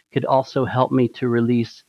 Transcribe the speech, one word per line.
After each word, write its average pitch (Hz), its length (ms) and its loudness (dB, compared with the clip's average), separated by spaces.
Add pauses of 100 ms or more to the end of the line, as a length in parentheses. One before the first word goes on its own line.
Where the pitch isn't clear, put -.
(120)
could 127 140 -4
also 135 400 0
help 123 260 0
me 131 160 2
to - 200 -6
release 117 600 0